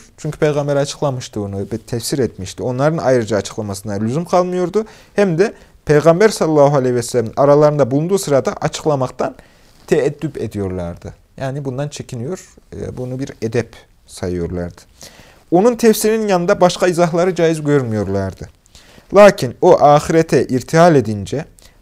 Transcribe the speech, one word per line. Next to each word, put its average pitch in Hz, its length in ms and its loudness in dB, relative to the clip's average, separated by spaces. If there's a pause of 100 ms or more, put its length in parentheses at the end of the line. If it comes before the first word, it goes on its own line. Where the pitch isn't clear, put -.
(180)
çünkü 151 220 -10
Peygamber 147 360 0
açıklamıştı 139 680 -4
onu 98 180 -8
ve 104 180 -6
tefsir 120 420 -6
etmişti. 95 440 -6
Onların 131 340 -2
ayrıca 113 400 0
açıklamasına 101 560 -8
lüzum 117 320 -4
kalmıyordu. 180 600 -2 (300)
Hem 190 220 0
de 196 160 0 (320)
Peygamber 165 440 4
sallallahu 151 460 2
aleyhi 127 200 0
ve 120 80 -2
sellem'in 113 340 -4
aralarında 143 540 4
bulunduğu 165 260 0
sırada 135 440 -2
açıklamaktan 147 760 -4 (520)
teeddüp 147 540 -2
ediyorlardı. 92 720 -8 (240)
Yani 135 280 -8
bundan 139 240 -6
çekiniyor, 131 680 -12 (200)
e, 101 220 -12
bunu 127 220 -10
bir 139 220 -10
edep 110 340 -4 (320)
sayıyorlardı. 90 720 -8 (680)
Onun 214 240 4
tefsirinin 220 520 2
yanında 185 340 0
başka 180 260 2
izahları 175 480 0
caiz 165 280 0
görmüyorlardı. 107 840 -2 (640)
Lakin 190 480 6
o 170 220 6
ahirete 147 640 4
irtihal 160 480 2
edince 110 500 -2 (360)